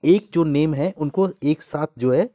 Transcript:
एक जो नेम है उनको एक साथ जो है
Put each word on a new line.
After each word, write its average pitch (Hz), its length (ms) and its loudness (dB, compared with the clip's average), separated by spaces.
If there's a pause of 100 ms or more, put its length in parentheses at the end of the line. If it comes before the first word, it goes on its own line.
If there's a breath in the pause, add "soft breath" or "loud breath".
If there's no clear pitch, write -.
एक 196 280 2
जो 170 120 2
नेम 151 300 0
है 156 240 -4
उनको 151 300 -2 (140)
एक 147 200 0
साथ 151 240 -8 (120)
जो 127 140 0
है 180 220 0